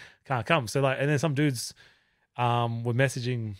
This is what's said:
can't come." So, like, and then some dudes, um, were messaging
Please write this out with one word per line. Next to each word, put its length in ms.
can't 200
come." 220
So, 140
like, 180
and 100
then 100
some 140
dudes, 400
um, 460
were 100
messaging 640